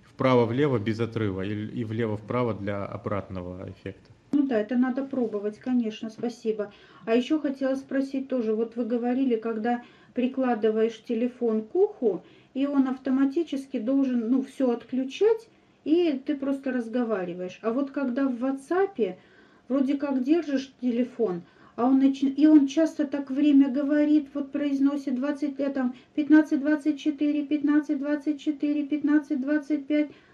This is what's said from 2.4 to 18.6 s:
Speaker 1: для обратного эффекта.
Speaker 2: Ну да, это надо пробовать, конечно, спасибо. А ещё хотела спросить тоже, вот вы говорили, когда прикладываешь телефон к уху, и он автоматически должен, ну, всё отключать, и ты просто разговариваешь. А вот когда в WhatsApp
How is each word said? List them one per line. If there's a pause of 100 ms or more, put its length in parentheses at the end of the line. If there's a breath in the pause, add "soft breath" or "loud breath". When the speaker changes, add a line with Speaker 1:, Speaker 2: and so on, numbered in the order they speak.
Speaker 1:
для
обратного
эффекта. (220)
Speaker 2:
Ну
да,
это
надо
пробовать,
конечно,
спасибо. (320 loud breath)
А
ещё
хотела
спросить
тоже,
вот
вы
говорили,
когда (280 loud breath)
прикладываешь
телефон
к
уху, (280 loud breath)
и
он
автоматически
должен,
ну,
всё
отключать, (360 soft breath)
и
ты
просто
разговариваешь.
А
вот
когда
в
WhatsApp (520 soft breath)